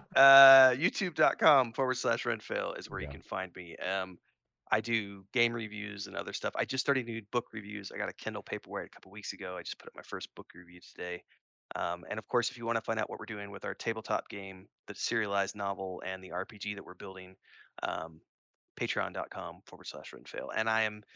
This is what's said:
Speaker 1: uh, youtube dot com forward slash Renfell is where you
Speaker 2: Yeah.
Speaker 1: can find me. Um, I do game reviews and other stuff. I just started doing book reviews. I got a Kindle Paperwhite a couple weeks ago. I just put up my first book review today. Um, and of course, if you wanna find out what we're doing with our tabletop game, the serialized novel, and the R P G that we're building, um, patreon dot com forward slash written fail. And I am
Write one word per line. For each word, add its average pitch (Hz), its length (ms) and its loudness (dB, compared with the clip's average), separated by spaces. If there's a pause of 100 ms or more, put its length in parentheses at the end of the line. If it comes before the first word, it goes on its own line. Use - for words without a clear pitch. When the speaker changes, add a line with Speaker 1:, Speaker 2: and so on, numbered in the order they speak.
(160)
Speaker 1:
uh, 135 560 12
youtube 165 440 0
dot 151 240 4
com 139 340 6
forward 127 220 2
slash 117 300 0
Renfell 107 540 -2
is 98 100 -12
where 98 120 -6
you 92 60 -6
Speaker 2:
Yeah. 71 40 -8
Speaker 1:
can 71 100 -12
find 95 340 -6
me. 87 220 -12
Um, 92 420 -4 (520)
I 110 100 4
do 101 520 -4
game 117 200 2
reviews 104 540 -8
and 98 80 -10
other 92 180 -4
stuff. 104 220 -4
I 117 100 0
just 127 180 -4
started 131 220 0
doing 113 260 -6
book 120 220 0
reviews. 104 380 -8
I 107 60 -10
got 101 120 -2
a 92 40 -8
Kindle 107 300 -8
Paperwhite 98 420 -6
a 87 40 -14
couple - 220 -20
weeks 104 220 -10
ago. 95 240 -8
I 87 60 -8
just - 160 -12
put - 80 -18
up - 80 -14
my - 80 -12
first - 320 -8
book - 180 -14
review 87 260 -16
today. 90 440 -10 (520)
Um, 87 340 -4
and 107 100 -4
of - 80 -10
course, 120 220 2
if - 80 -10
you 117 80 -8
wanna 117 160 0
find 113 180 -2
out 107 100 -2
what 107 100 -8
we're 107 60 -10
doing 101 260 -8
with 101 140 -8
our 101 80 -4
tabletop 107 560 -4
game, 95 380 -10 (200)
the 101 80 -10
serialized 101 600 -2
novel, 95 500 -4
and 95 180 -6
the 90 80 -12
R 90 140 -4
P 107 120 -12
G 104 180 -6
that 98 100 -8
we're 90 100 -12
building, 95 400 -12 (480)
um, 82 380 -6 (580)
patreon 101 340 -4
dot 92 160 -6
com 90 360 -8
forward - 200 -16
slash - 280 -12
written - 120 -14
fail. - 300 -8
And 110 140 0
I 110 140 2
am 107 200 -4 (120)